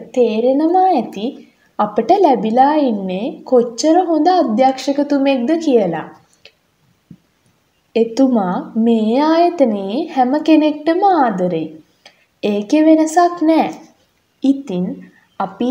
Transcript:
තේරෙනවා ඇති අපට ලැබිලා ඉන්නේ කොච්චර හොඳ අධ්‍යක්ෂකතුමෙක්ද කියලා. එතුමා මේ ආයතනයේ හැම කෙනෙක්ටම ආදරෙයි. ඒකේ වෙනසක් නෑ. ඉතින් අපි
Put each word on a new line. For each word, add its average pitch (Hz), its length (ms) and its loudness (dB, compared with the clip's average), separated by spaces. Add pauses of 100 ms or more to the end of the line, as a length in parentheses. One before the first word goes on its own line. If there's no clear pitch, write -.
තේරෙනවා 262 800 2
ඇති 220 380 -2 (540)
අපට 214 380 -2
ලැබිලා 254 640 2
ඉන්නේ 196 440 -4 (180)
කොච්චර 247 580 0
හොඳ 320 280 0
අධ්‍යක්ෂකතුමෙක්ද 269 1300 0
කියලා. 220 480 -2 (1900)
එතුමා 233 600 0 (200)
මේ 226 460 0
ආයතනයේ 285 760 0 (100)
හැම 254 240 -2 (100)
කෙනෙක්ටම 311 640 2
ආදරෙයි. 185 600 0 (760)
ඒකේ 208 400 0
වෙනසක් 320 580 2
නෑ. 311 260 2 (760)
ඉතින් 190 440 -2 (520)
අපි 196 320 -4